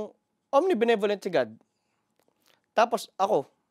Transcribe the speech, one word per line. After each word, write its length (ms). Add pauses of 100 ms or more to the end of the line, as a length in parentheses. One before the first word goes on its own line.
(500)
omnibenevolent 720
si 80
God, 240 (1200)
tapos 400
ako, 320 (260)